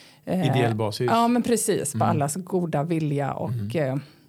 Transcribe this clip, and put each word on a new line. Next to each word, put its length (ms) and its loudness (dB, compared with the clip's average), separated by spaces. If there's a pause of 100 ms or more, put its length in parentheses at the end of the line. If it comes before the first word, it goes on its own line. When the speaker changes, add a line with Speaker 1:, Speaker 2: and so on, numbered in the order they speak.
(240)
Speaker 1:
eh, 220 0
Speaker 2:
Ideell 280 2
basis. 360 -2
Speaker 1:
ja, 180 4
men 140 2
precis, 500 0
på 60 -8
Speaker 2:
Mm. 100 4
Speaker 1:
allas 280 0
goda 460 -2
vilja 500 0
och, 180 -6
Speaker 2:
Mm. 240 -4
Speaker 1:
eh, 220 0 (320)